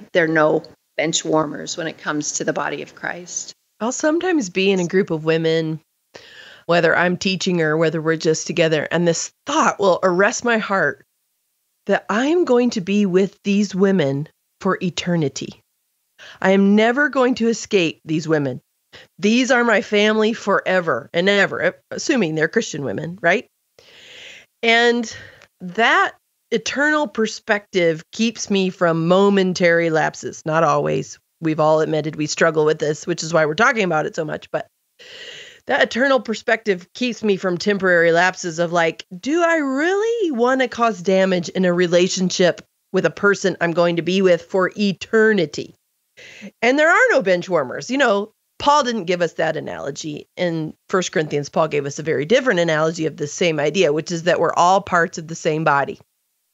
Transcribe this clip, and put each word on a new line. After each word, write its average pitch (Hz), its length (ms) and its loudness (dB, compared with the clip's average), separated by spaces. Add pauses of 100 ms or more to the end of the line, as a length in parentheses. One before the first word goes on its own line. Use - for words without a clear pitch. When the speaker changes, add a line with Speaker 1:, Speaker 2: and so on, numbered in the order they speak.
(140)
Speaker 1:
there 170 120 2
are - 20 2
no 160 360 2 (340)
bench 160 260 -2
warmers 156 540 -2
when 165 100 -8
it 151 100 -10
comes 151 360 -6
to - 100 -8
the 160 100 -2
body 151 280 -6
of - 140 -16
Christ. - 580 -12 (280)
Speaker 2:
I'll 233 120 -4
sometimes 311 560 0
be 190 220 0
in 190 100 0
a 175 60 0
group 180 240 0
of 156 140 -4
women, 160 540 0 (840)
whether 170 300 2
I'm 175 220 2
teaching 185 440 -2
or 156 160 0
whether 160 240 0
we're 160 160 0
just 160 300 -2
together, 160 440 0
and 170 160 0
this - 240 -2 (140)
thought 285 340 0
will 185 240 2
arrest 190 420 2
my 233 120 2
heart 190 480 -2 (800)
that - 240 0
I 226 180 0
am 349 180 2
going 247 260 2
to 220 100 -4
be 202 240 0
with 185 380 0
these 202 320 0
women 160 520 2 (320)
for 185 220 -2
eternity. 170 800 -4 (800)
I 190 100 4
am 196 240 6
never 240 340 4
going 254 260 2
to 226 120 0
escape 202 560 0
these 156 240 -4
women. 147 320 0 (600)
These 226 320 2
are 240 120 4
my 220 180 2
family 214 520 2
forever 175 800 -2
and 175 160 2
ever, 185 460 0 (160)
assuming 190 440 -2
they're 156 140 0
Christian 160 340 -4
women, 156 380 -8
right? 180 260 0 (1160)
And 233 520 2 (460)
that 240 540 0 (360)
eternal 294 560 -2
perspective 202 1040 -2
keeps - 380 -4
me 190 200 0
from 165 380 0
momentary 185 800 2
lapses. 147 560 -4
Not 160 180 0
always. 151 560 -2 (220)
We've 156 180 -2
all 156 220 4
admitted 151 340 -2
we 151 120 -4
struggle 160 380 2
with 156 140 2
this, 151 260 -4
which 170 180 -6
is 160 100 -4
why 160 120 2
we're 151 100 -4
talking 220 280 2
about 156 220 0
it - 100 -8
so 160 100 -6
much. 151 260 -10
But - 160 -6 (1000)
that 262 160 0
eternal 262 360 0
perspective 214 720 -4
keeps 247 300 -6
me 208 140 2
from 180 200 -4
temporary 175 540 2
lapses 175 480 0
of, 170 120 -2
like, 165 340 -2 (140)
do 320 240 -2
I 330 140 2
really 359 720 -2
wanna 247 360 2
cause 226 340 -2
damage 190 480 2
in 185 160 0
a 180 80 2
relationship 180 880 2 (320)
with 180 120 2
a 160 60 0
person 196 480 0
I'm 170 120 0
going 175 260 2
to 165 40 0
be 185 200 0
with 175 220 4
for 185 340 -2
eternity? 202 960 0 (840)
And 254 180 2
there 311 100 4
are 440 200 4
no 302 120 2
bench 180 280 0
warmers. 139 420 -4
You 262 60 -2
know, 214 340 0 (260)
Paul 285 260 4
didn't 226 220 -4
give 175 160 -2
us 165 120 0
that 160 240 -2
analogy. 143 720 -10 (100)
In 165 360 -2 (140)
First 185 240 -2
Corinthians, 151 380 -4
Paul 165 180 0
gave 147 180 -4
us 143 140 -10
a 156 40 -10
very 143 220 -2
different 226 360 2
analogy 160 440 0
of 143 120 -6
the 147 100 -4
same 160 320 -2
idea, 160 320 2
which 156 200 -2
is 165 120 -4
that 170 160 2
we're 165 140 0
all 185 260 4
parts 180 380 -2
of 160 100 -12
the 165 80 -12
same 160 300 -2
body. 139 340 0 (540)